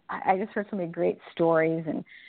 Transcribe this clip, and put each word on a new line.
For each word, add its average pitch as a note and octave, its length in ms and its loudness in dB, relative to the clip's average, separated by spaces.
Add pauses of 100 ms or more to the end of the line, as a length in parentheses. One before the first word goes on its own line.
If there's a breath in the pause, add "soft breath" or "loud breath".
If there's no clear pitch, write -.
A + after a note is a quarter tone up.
I, - 240 0
I F#3+ 40 2
just G#3+ 160 -6
heard G#3 180 -4
so G#3 60 -6
many F3 120 -4
great F3 300 -2 (120)
stories E3 540 2
and - 180 -4 (260 loud breath)